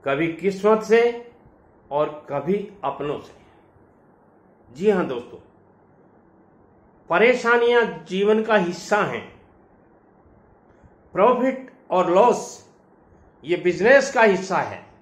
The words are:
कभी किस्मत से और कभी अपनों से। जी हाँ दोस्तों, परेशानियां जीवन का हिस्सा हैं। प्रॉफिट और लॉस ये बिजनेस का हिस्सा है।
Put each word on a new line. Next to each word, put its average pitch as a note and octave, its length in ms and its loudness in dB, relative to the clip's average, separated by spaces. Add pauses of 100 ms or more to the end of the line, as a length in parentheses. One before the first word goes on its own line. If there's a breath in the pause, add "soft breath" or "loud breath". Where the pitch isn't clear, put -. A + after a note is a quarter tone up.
कभी D#3 280 -2
किस्मत G#3 500 0
से A#3 480 0 (600)
और D3+ 380 -6
कभी E3 420 -4 (120)
अपनों C#3 360 -8
से। - 140 -20 (1400)
जी F3 160 0
हाँ F3+ 180 0
दोस्तों, B2 300 -10 (1700)
परेशानियां A#3 960 2
जीवन G#3 380 0
का A3 120 0
हिस्सा F3+ 420 -2
हैं। B2+ 440 -6 (1700)
प्रॉफिट B3 600 0 (180)
और F3+ 200 0
लॉस - 580 2 (760)
ये E3 140 -2
बिजनेस G3 560 2
का B3 80 2
हिस्सा F#3 360 0
है। G#2+ 300 -8 (140)